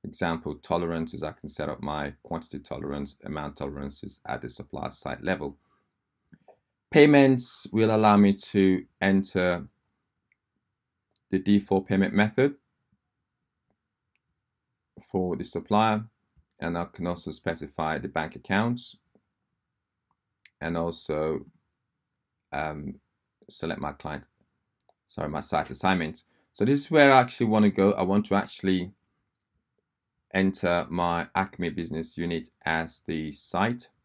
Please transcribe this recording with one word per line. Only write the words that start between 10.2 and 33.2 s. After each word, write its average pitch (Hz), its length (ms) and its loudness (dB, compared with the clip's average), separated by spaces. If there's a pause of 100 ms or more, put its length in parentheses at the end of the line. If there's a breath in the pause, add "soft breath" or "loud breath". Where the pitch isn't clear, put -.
the 101 220 4
default 98 280 0
payment 98 280 2
method 127 400 2 (2500)
for 92 340 -2
the 92 80 -8
supplier, 107 580 0 (580)
and 85 180 -4
I 85 80 -4
can 87 200 -8
also 87 240 -6
specify 80 680 -6
the 76 100 -8
bank 78 280 -6
accounts 117 600 -2 (1700)
and 85 160 -4
also, 80 680 -4 (1080)
um, 76 420 -6 (560)
select - 320 -8
my 73 100 -6
client, 73 340 -12 (760)
sorry, - 240 -8
my 76 120 -6
site 76 300 -4
assignment. 82 520 -2 (320)
So - 100 -2
this 139 160 2
is - 100 -12
where 143 220 8
I 131 80 10
actually 123 280 0
wanna 107 200 6
go. 98 240 4
I 92 100 0
want 98 240 2
to - 80 0
actually 95 580 -2 (1400)
enter 95 560 0
my 85 460 -2
Acme 92 340 -2
business 82 480 -8
unit 85 320 -4 (160)
as 80 420 -4
the 78 260 -6